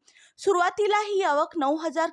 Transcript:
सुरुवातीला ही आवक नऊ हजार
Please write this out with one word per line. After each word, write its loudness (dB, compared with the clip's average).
सुरुवातीला 2
ही -2
आवक 0
नऊ 0
हजार -2